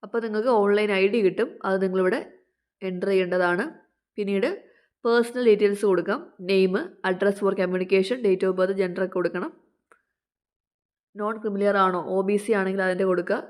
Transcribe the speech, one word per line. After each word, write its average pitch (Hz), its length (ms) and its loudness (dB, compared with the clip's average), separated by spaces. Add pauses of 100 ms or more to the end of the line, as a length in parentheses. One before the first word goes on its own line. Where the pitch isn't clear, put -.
അപ്പോൾ 233 200 -4
നിങ്ങൾക്ക് 220 340 0
ഓൺലൈൻ 202 300 2 (100)
ഐ 190 140 4
ഡി 240 100 2
കിട്ടും. 190 260 0 (180)
അത് 190 160 0
നിങ്ങളിവിടെ 190 360 0 (680)
എൻ്റർ 185 220 -6
ചെയ്യേണ്ടതാണ്. 180 520 2 (520)
പിന്നീട് 196 320 -2 (580)
പേഴ്സണൽ 240 440 0
ഡീറ്റെയിൽസ് 202 400 4
കൊടുക്കാം. 185 300 0 (300)
name, 190 280 4 (320)
address 196 340 0
for 190 80 2 (100)
communication, 185 640 0
date 190 240 2
of 185 100 -2
birth, 185 120 2 (100)
gender 185 240 -2
ഒക്കെ 185 120 -8
കൊടുക്കണം. 180 340 -4 (1700)
നോൺ 214 200 -4
ക്രിമിലിയർ 202 440 0
ആണോ, 180 140 0 (160)
ഒ 190 40 2 (100)
ബി 208 140 2
സി 226 160 0
ആണെങ്കിൽ 190 260 -2
അതിൻ്റെ 185 240 0
കൊടുക്കുക. 180 300 0 (100)